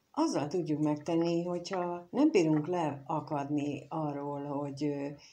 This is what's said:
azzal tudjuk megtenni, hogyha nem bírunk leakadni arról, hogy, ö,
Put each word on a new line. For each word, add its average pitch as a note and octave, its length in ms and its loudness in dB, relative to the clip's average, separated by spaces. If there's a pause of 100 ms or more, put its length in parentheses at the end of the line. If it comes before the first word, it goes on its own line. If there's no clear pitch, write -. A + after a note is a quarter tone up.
(100)
azzal A3 360 0
tudjuk D3+ 360 0
megtenni, E3 600 2
hogyha F3 680 -4
nem D4+ 200 4
bírunk D#3 360 6
leakadni D3 1200 -2
arról, C#3+ 560 -4
hogy, C#3+ 400 -4
ö, C#3+ 220 -2 (260)